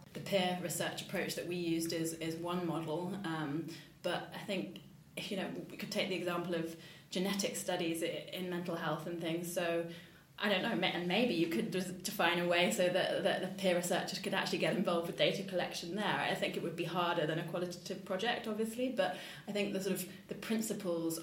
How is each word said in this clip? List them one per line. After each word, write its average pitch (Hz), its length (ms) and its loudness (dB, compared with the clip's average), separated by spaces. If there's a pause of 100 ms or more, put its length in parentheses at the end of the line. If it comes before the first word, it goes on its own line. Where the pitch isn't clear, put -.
(120)
The - 80 -8
peer 180 420 2
research 160 400 -2
approach 165 340 -2
that 160 120 -4
we 175 80 -2
used 170 380 2
is, 160 200 0
is 160 220 -4
one 175 300 -2
model, 160 580 -2
um, 156 440 -2 (340)
but - 320 -2
I - 100 -10
think, 185 360 -4 (360)
you 185 220 -4
know, 175 80 -2 (240)
we - 80 -10
could - 120 -6
take 196 200 0
the 185 60 0
example 175 380 0
of 165 220 -2 (340)
genetic 196 460 0
studies 175 460 0
i-, 160 320 -2
in 180 160 -4
mental 175 260 -2
health 156 300 -2
and 170 140 -2
things. 170 300 0
So 170 360 2 (500)
I 208 120 0
don't 190 140 4
know, 226 120 0
ma-, 180 140 4
and 175 180 0
maybe 208 280 4
you 165 120 4
could - 240 0
des-, 185 220 0 (100)
define 175 380 2
a 175 80 4
way 175 240 6
so 180 160 4
that, 180 340 2
that 185 180 4
the 185 60 0
peer 180 300 2
researchers 175 420 0
could 196 160 -2
actually - 240 2
get 160 160 4
involved 175 320 2
with - 100 -4
data 185 280 4
collection 175 500 -2
there. 208 100 0 (240)
I 180 60 2
think 202 220 0
it 185 80 -2
would 160 100 -2
be 170 100 -2
harder 170 420 2
than 160 120 0
a 175 60 -2
qualitative 180 600 -4
project, 208 440 -2
obviously, 226 400 -2
but 190 280 0 (300)
I 208 60 -4
think 202 220 0
the 190 60 -2
sort 190 140 0
of, - 120 -4 (200)
the - 80 -10
principles 170 880 -2